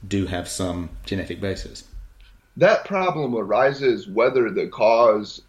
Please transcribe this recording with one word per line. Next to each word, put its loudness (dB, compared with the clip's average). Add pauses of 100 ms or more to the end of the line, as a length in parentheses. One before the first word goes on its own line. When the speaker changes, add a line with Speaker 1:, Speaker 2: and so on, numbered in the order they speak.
Speaker 1:
do 0
have -6
some -4 (160)
genetic -6
basis. -8 (720)
Speaker 2:
That 2
problem -2
arises 0
whether 2
the -2
cause 4